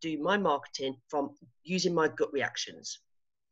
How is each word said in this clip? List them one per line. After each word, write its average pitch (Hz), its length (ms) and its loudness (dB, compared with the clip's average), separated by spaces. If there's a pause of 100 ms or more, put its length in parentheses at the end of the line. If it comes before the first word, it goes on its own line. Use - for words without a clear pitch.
do 156 200 -2
my 180 160 2
marketing 143 600 0 (120)
from 139 220 0 (340)
using 180 300 0
my 160 140 6
gut 151 240 -2
reactions. - 680 -4 (540)